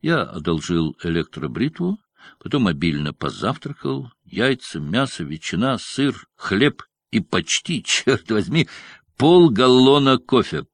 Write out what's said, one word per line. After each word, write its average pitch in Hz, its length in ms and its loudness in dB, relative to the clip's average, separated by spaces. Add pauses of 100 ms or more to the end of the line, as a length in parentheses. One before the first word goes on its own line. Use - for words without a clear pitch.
Я 156 200 0
одолжил 82 800 -2
электробритву, 85 960 -4 (400)
потом 131 280 -2
обильно 73 460 -2
позавтракал: 127 960 -8 (120)
яйца, 104 560 -4
мясо, 92 440 -4
ветчина, 85 540 -4
сыр, - 580 -6
хлеб 120 480 -2 (280)
и 113 80 0
почти, - 640 -4
<laughs> - 20 -16
черт - 460 -2
возьми, 117 380 0 (480)
полгаллона 135 1000 6
кофе. 101 560 -2